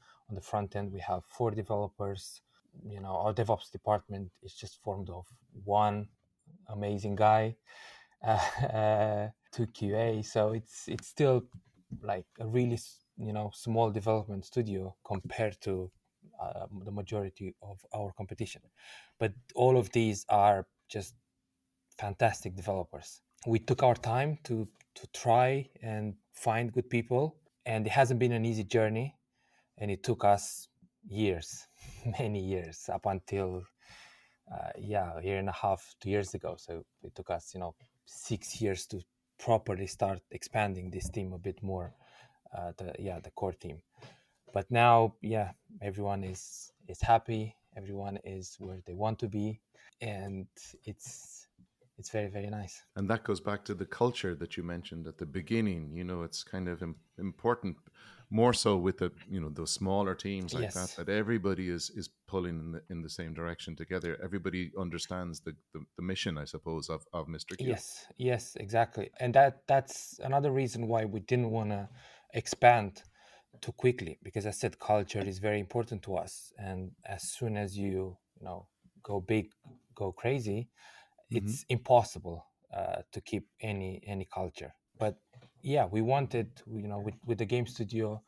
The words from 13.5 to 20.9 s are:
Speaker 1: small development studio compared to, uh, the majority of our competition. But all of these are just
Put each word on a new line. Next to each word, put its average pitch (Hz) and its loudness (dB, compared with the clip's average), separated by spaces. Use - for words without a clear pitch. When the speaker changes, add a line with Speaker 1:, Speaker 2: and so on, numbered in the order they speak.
Speaker 1:
small 113 2
development 104 0
studio 98 -2
compared 104 -2
to, 92 -2
uh, 95 -6
the 104 -8
majority 101 -6
of 101 -16
our 104 -6
competition. - -8
But 107 2
all 127 8
of 120 4
these 110 2
are 101 8
just - -8